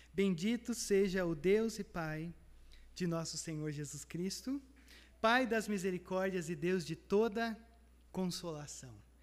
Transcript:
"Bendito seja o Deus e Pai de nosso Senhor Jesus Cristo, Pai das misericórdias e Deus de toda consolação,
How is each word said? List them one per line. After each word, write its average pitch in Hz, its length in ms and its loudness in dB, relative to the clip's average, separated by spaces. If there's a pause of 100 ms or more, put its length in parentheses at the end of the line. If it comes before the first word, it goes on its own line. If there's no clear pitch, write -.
(140)
"Bendito 196 600 2
seja 196 520 2
o 170 80 2
Deus 202 460 4
e 202 60 -6
Pai 160 480 -6 (600)
de 180 140 -2
nosso 165 300 -2
Senhor 151 340 -4
Jesus 147 320 -8
Cristo, 190 580 -4 (600)
Pai 247 260 4
das 214 220 0
misericórdias 185 800 -2
e 175 60 -4
Deus 175 300 0
de 160 120 -4
toda 220 600 0 (540)
consolação, 160 840 -6 (300)